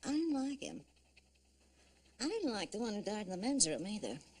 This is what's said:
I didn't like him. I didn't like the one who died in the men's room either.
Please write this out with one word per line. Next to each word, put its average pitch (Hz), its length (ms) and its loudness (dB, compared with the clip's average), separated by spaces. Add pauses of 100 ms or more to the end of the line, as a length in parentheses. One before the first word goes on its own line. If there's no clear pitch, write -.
I 269 60 2
didn't 311 220 4
like 269 280 0
him. - 180 -8 (1400)
I 269 80 0
didn't 392 240 0
like 196 180 -2
the 202 80 -6
one 226 160 0
who 208 80 -2
died 208 240 -2
in 180 40 -8
the 185 60 -2
men's 247 320 4
room 156 180 0
either. 151 320 -4 (220)